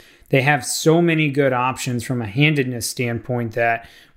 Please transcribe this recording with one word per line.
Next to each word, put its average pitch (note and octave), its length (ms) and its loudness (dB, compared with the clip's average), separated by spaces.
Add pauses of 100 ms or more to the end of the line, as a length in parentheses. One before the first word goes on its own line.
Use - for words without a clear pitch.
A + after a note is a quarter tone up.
(280)
they C3+ 140 2
have C#3+ 220 2
so D#3+ 360 2
many D#3+ 300 2
good C3+ 240 2
options B2 500 -2
from B2+ 160 -4
a A2+ 60 -6
handedness B2+ 600 0
standpoint A#2+ 640 -4
that A#2 360 -2 (280)